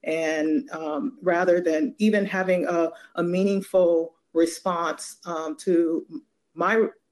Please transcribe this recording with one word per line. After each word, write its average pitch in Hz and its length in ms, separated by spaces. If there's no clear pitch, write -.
And, 156 680
um, 151 500
rather 180 380
than 156 380
even 208 280
having 185 400
a, 165 240
a 170 80
meaningful 180 960
response, 165 920
um, 160 360
to 165 440
my 190 340